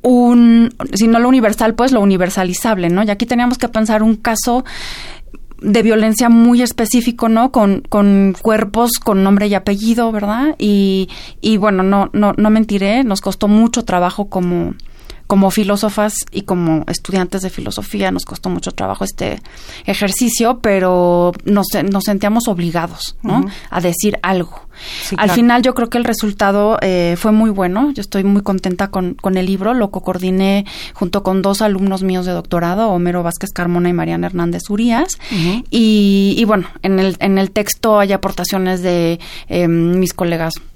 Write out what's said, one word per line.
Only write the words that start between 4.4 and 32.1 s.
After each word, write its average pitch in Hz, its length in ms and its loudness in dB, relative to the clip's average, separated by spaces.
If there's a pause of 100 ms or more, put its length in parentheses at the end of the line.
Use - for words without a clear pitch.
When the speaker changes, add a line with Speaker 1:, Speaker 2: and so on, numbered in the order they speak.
Speaker 1:
de 208 220 2
violencia 220 480 4
muy 240 320 6
específico, 233 680 0
¿no? 233 220 2
Con, 202 380 2
con 196 500 4
cuerpos 220 520 0 (120)
con 196 200 2
nombre 202 240 4
y 202 80 0
apellido, 220 560 0
¿verdad? 220 480 -2
Y, 196 500 2 (320)
y 214 160 2
bueno, 190 240 2
no, 196 320 2
no, 208 240 2
no 214 140 2
mentiré, 208 520 2
nos 196 180 -2
costó 202 260 -4
mucho 226 360 4
trabajo 180 460 -2
como, 175 460 -4 (500)
como 196 240 4
filósofas 208 640 0 (180)
y 196 120 -6
como 170 440 0
estudiantes 185 540 -4
de 185 80 -6
filosofía, 202 640 -6
nos 185 120 -6
costó - 260 -10
mucho 180 220 -6
trabajo 196 320 -6
este - 380 -6 (440)
ejercicio, 220 760 -2
pero 180 720 2 (100)
nos, 202 220 2 (260)
nos 196 140 -2
sentíamos 208 420 0
obligados, 170 760 -4
¿no? - 160 0
Speaker 2:
Ujú. 190 100 -2 (220)
Speaker 1:
A 180 100 -4
decir 185 400 0
algo. 180 400 -2 (400)
Speaker 2:
Sí, - 160 -6
Speaker 1:
Al 214 80 2
Speaker 2:
claro. 185 80 2
Speaker 1:
final 240 300 4
yo 254 100 2
creo 233 160 -2
que 240 80 -2
el 240 80 0
resultado, 208 760 0
eh, 175 360 0
fue 214 140 0
muy 220 180 4
bueno. 196 440 0
Yo 220 80 -8
estoy 196 220 -2
muy 202 200 2
contenta 190 460 -2
con, 180 260 -4
con 190 200 -2
el 185 120 0
libro. 196 260 0
Lo 208 160 0
cocoordiné 190 760 -2 (280)
junto 196 300 -4
con 190 180 0
dos 196 220 0
alumnos 196 400 0
míos 185 240 -2